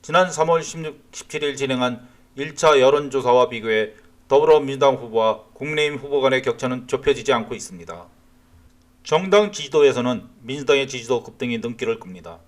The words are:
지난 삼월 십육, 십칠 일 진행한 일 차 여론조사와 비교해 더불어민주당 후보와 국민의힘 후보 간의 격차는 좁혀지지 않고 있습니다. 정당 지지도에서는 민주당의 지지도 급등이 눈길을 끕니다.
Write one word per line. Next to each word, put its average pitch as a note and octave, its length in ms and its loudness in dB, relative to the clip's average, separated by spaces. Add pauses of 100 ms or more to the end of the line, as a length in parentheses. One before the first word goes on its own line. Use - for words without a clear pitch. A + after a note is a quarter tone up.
지난 F3 300 2
삼월 D#3+ 320 0
십육, D#3 480 -12
십칠 - 320 -10
일 C#3 140 -4
진행한 B2+ 500 -4 (280)
일 D3 200 -10
차 D3+ 240 4
여론조사와 B2+ 720 4
비교해 A2 420 -2 (380)
더불어민주당 C#3 640 4
후보와 A2+ 480 -2 (100)
국민의힘 D3+ 460 -4
후보 C#3+ 220 -2
간의 C3 200 0
격차는 B2+ 460 -6
좁혀지지 C3 460 -2
않고 A2+ 220 -4
있습니다. F2 520 -16 (920)
정당 F#3+ 500 2
지지도에서는 B2+ 760 2 (140)
민주당의 C#3 460 0
지지도 A#2+ 360 -4
급등이 A#2+ 360 -8
눈길을 A2+ 400 -6
끕니다. F2 480 -18